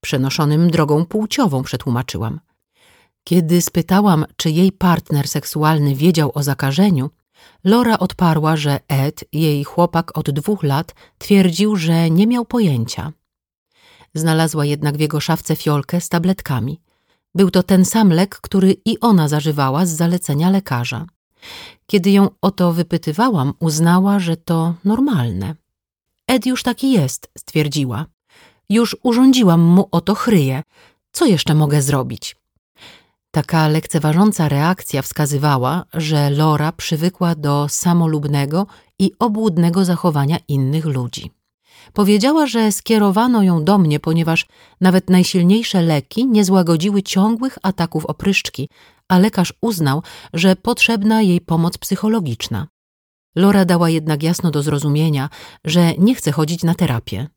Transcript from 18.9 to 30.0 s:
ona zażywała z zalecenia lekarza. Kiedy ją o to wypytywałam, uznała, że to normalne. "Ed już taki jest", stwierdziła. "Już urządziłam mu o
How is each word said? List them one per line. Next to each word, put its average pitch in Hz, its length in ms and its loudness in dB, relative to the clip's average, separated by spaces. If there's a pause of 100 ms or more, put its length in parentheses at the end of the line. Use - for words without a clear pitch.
ona 185 280 2
zażywała 147 580 -2
z 170 40 -2
zalecenia 170 600 -2
lekarza. 135 560 -4 (800)
Kiedy 196 240 0
ją 196 180 4 (140)
o 190 80 0
to 175 220 0
wypytywałam, 165 880 -2
uznała, 170 580 2
że 170 180 -2
to 165 380 -2 (100)
normalne. 139 720 -2 (720)
"Ed 254 180 0
już 254 160 -2
taki 262 300 -2
jest", 151 460 -2
stwierdziła. 143 680 -4 (600)
"Już 214 340 0
urządziłam 247 580 4
mu 175 300 4
o 170 100 0